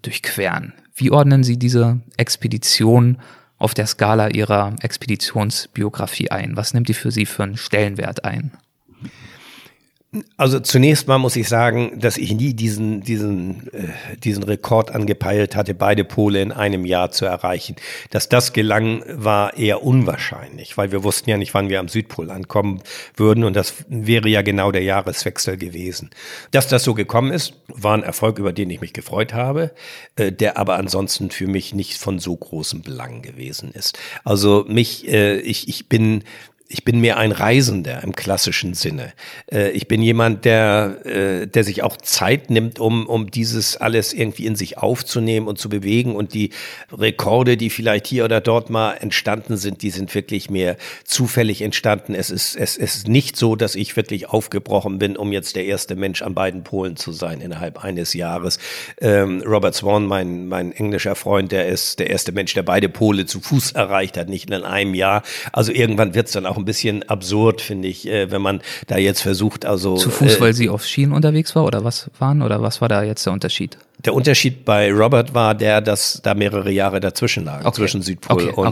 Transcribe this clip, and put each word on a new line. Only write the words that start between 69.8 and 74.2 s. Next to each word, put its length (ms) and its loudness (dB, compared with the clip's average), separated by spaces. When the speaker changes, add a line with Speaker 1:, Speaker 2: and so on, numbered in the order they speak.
Speaker 1:
Zu 160 2
Fuß, 240 6
Speaker 2:
äh, 60 2
Speaker 1:
weil 120 6
sie 160 2
auf 160 -2
Schienen 260 2
unterwegs 440 2
war 100 4
oder 180 0
was 360 -4
waren 240 2
oder 180 0
was 200 -2
war 60 2
da 140 2
jetzt 240 -2
der 80 0
Unterschied? 460 -4
Speaker 2:
Der 80 2
Unterschied 500 2